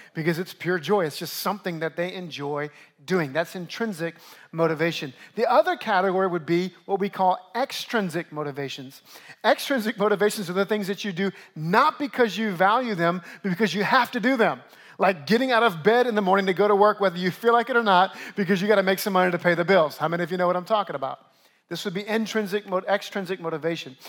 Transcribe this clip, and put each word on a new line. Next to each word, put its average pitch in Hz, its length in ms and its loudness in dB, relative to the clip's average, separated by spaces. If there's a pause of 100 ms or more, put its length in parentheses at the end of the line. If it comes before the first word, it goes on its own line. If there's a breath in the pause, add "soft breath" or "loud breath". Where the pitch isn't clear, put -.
(140)
Because 160 260 -2
it's 185 140 -8
pure 180 260 -4
joy. 175 260 2
It's 143 120 -6
just - 180 -8
something 185 440 -6
that 156 160 -6
they 180 180 -4
enjoy 147 560 -8 (360 loud breath)
doing. 156 280 -2
That's 165 220 -2
intrinsic 170 600 -6 (360 loud breath)
motivation. 165 640 0 (220 loud breath)
The 226 160 0
other 320 240 4
category 190 520 0
would 170 180 -4
be 175 280 0 (120 loud breath)
what 190 140 -2
we 196 100 -2
call 185 300 0 (160)
extrinsic 196 760 -4
motivations. 139 720 -10 (420 loud breath)
Extrinsic 233 540 0
motivations 208 520 0
are 180 40 -8
the 196 120 0
things 208 220 -2
that 196 160 -6
you 208 80 -4
do 185 200 -2 (240 loud breath)
not 196 420 2
because 233 400 0
you 220 140 -2
value 214 420 2
them, 175 280 0 (200 loud breath)
but 202 80 -4
because 185 240 0
you 196 100 -2
have 233 280 2
to 247 80 -4
do 254 180 2
them. 165 240 0 (380 loud breath)
Like 180 260 0
getting 240 260 2
out 226 120 4
of 175 180 0
bed 233 240 4
in 240 80 0
the 208 80 2
morning 196 240 4
to 190 80 2
go 196 140 4
to 208 80 4
work, 208 240 6
whether 185 180 2
you 180 140 0
feel 233 220 2
like 233 180 2
it 247 40 0
or 233 60 6
not, 190 340 4 (200 loud breath)
because 190 260 0
you 202 60 0
gotta 202 160 4
make 190 160 2
some 202 140 -4
money 185 180 4
to 170 80 -2
pay 175 160 2
the 170 100 0
bills. 170 320 4
How 151 100 -2
many 170 140 -2
of 165 80 -4
you 180 80 -4
know 180 80 0
what 180 100 2
I'm 180 100 -4
talking 196 300 -2
about? 135 220 -8 (520 soft breath)
This 170 160 -8
would 196 80 -4
be 196 120 -6
intrinsic 208 600 -2
mo-, 185 200 -2
extrinsic 190 520 -4
motivation. 160 580 -6 (120 loud breath)